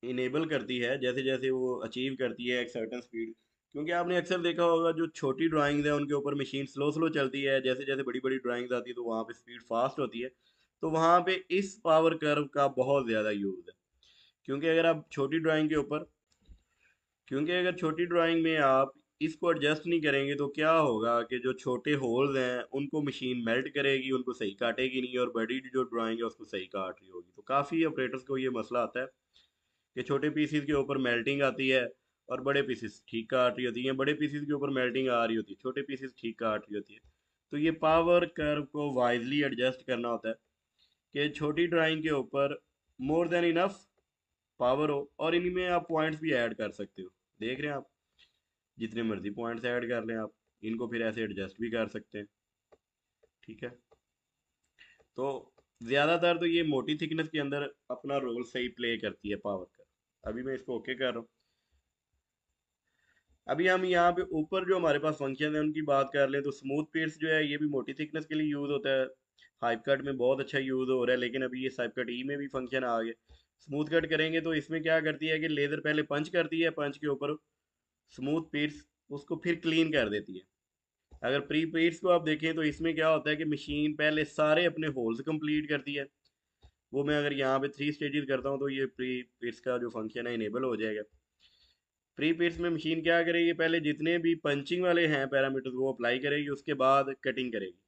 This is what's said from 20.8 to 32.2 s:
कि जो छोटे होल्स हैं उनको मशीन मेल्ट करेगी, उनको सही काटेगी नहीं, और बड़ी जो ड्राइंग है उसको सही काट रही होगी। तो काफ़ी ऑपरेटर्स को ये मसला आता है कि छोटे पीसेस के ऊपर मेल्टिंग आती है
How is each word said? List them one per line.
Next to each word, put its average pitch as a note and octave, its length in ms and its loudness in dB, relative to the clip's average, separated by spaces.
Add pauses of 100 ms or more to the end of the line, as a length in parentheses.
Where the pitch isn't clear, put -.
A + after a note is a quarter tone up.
कि B2+ 160 -4
जो B2+ 160 0
छोटे B2+ 400 -2
होल्स C3+ 420 0
हैं B2 260 0 (100)
उनको C#3+ 300 -2
मशीन B2+ 420 -4
मेल्ट B2 240 2
करेगी, C3+ 420 0
उनको B2+ 220 -2
सही G#2 220 -2
काटेगी B2+ 460 -2
नहीं, B2+ 160 -4
और A#2+ 140 0
बड़ी A2+ 360 -2
जो B2+ 180 0
ड्राइंग A2+ 340 -2
है A#2 60 -2
उसको G#2+ 200 -10
सही F#2+ 220 -6
काट F#2+ 280 -6
रही F#2+ 140 -20
होगी। F2+ 220 -18
तो - 120 -20
काफ़ी D3 420 0
ऑपरेटर्स C3 380 -2
को C3+ 140 -4
ये C3 140 0
मसला A#2+ 300 -2
आता A#2 200 -2
है C#3 60 -6 (880)
कि B2+ 80 -6
छोटे C#3 280 0
पीसेस D3 320 0
के D3 120 -2
ऊपर C#3 240 0
मेल्टिंग B2 440 2
आती C3 260 0
है B2+ 180 4 (420)